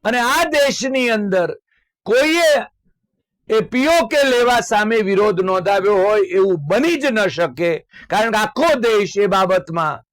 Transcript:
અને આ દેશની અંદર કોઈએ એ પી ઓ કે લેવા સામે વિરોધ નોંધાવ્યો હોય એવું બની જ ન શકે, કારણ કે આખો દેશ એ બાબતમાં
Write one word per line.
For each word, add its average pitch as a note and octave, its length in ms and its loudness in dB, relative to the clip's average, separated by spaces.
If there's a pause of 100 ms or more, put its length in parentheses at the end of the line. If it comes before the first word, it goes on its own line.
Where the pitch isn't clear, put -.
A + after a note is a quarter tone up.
અને A#3 140 -2
આ C#4 260 0
દેશની C4+ 640 0
અંદર G3 460 -2 (500)
કોઈએ D4 580 2 (880)
એ A3 120 2
પી B3+ 260 -2
ઓ E4 200 2
કે C#4+ 220 0
લેવા A#3+ 320 2
સામે G#3+ 360 -2
વિરોધ G3 440 0
નોંધાવ્યો F#3+ 560 0
હોય G#3 240 2
એવું F#3+ 360 0 (100)
બની C#4 300 0
જ C4+ 100 -6
ન A3 200 0
શકે, D#3 600 -4 (240)
કારણ G#3+ 200 0
કે G#3+ 80 0
આખો C4+ 420 0
દેશ G#3+ 380 0
એ G3+ 80 2
બાબતમાં F3+ 880 -2